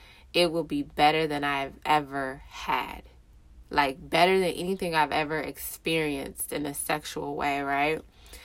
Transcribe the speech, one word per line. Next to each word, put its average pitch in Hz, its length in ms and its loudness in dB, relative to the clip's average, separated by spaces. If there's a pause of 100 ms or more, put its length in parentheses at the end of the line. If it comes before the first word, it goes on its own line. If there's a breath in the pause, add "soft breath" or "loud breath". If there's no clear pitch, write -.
(320 loud breath)
it 175 180 6
will 165 140 0
be 143 180 -2
better 151 440 4
than 147 180 -2
I've 139 300 -2 (120)
ever 139 640 0
had." - 540 -6 (680)
Like, 143 400 0
better 180 280 6
than 180 120 2
anything 180 440 -4
I've 147 180 2
ever 151 260 0
experienced 147 1120 -4
in 151 140 -4
a 143 80 -6
sexual 151 640 -4
way, 143 240 0
right? 143 420 0 (420 loud breath)